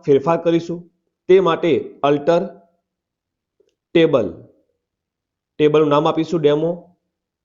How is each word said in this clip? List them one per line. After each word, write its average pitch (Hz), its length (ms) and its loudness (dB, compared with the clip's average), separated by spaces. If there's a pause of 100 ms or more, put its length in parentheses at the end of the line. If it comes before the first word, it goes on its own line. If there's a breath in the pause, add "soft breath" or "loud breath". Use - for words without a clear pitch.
ફેરફાર 151 400 2
કરીશું. 170 320 -4 (480)
તે 180 80 6 (120)
માટે 165 240 0 (380)
alter 151 320 0 (1500)
table, 147 340 2 (1300)
ટેબલનું 151 360 2
નામ 151 160 0
આપીશું 160 340 -4
ડેમો, 151 260 0 (760)